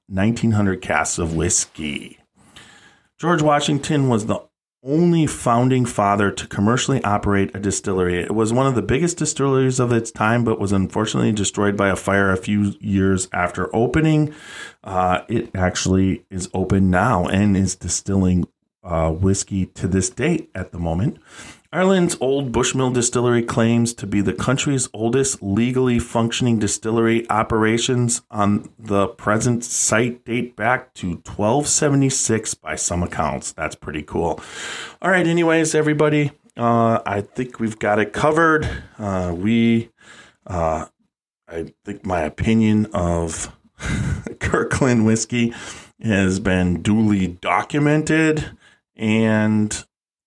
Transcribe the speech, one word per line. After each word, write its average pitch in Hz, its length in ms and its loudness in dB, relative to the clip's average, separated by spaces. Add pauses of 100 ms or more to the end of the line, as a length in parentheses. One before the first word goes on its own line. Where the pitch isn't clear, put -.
nineteen 110 440 0
hundred 98 320 0
casks - 360 -2
of 82 160 -4
whiskey. 78 840 -4 (1000)
George 156 240 0
Washington 147 680 0
was 113 160 0
the 101 140 -2 (460)
only 165 400 4
founding 127 600 2
father 101 440 2
to - 160 -8
commercially 117 580 0
operate 101 500 0
a 98 40 -8
distillery. 92 600 -2
It 80 140 -4
was 110 180 0
one 131 140 2
of 135 80 2
the 107 80 0
biggest 139 340 0
distilleries 131 640 0
of 123 120 2
its 113 180 0
time, 113 340 0
but 113 160 0
was 101 120 -2
unfortunately 107 600 0
destroyed 101 420 0
by 98 140 2
a 95 80 0
fire 98 340 2
a 95 60 2
few 101 440 0
years 95 520 0
after 92 420 -4
opening. 151 600 2 (480)
Uh, 92 440 0
it 110 280 -4
actually 92 760 0
is 92 220 -8
open 95 380 2
now 92 360 2
and 98 300 2
is 95 200 0
distilling, 92 680 0 (360)
uh, 82 280 0
whiskey 95 540 0
to - 240 -6
this 92 220 0
date 160 440 -2
at 92 180 -10
the 85 60 -14
moment. 85 380 -2 (580)
Ireland's 185 460 2
Old 135 320 -2
Bushmill 127 420 0
Distillery 120 480 2
claims 117 520 2
to - 120 -12
be 104 140 0
the 95 120 0
country's 131 600 -2
oldest 117 500 -2
legally 120 560 2
functioning 117 600 0
distillery. 113 680 0
Operations 117 1040 0
on 104 480 0
the 98 300 0
present 117 560 0
site - 600 -2
date 117 300 -6
back 123 400 -2
to 87 300 -6
twelve 123 420 0
seventy-six 135 880 0
by 78 220 -10
some 87 260 -4
accounts. 76 480 -4
That's 78 240 -8
pretty 76 300 -10
cool. 82 360 -4 (640)
All 175 80 2
right, 180 160 2
anyways, 165 480 2
everybody, 151 560 2 (260)
uh, 117 480 2
I 101 180 -4
think 123 360 -10
we've 113 220 -4
got 104 180 2
it 107 140 0
covered. 156 560 2 (280)
Uh, 92 400 -4
we, 113 540 2 (560)
uh, 80 400 -4 (640)
I 82 260 -10 (100)
think - 220 -10
my 90 140 0
opinion 107 720 2
of 85 580 -2 (240)
<laughs> - 640 -4
Kirkland 123 680 0
whiskey 117 460 0 (480)
has 95 380 2
been 90 440 0
duly 104 440 2
documented 151 1300 0 (380)
and 107 920 0 (420)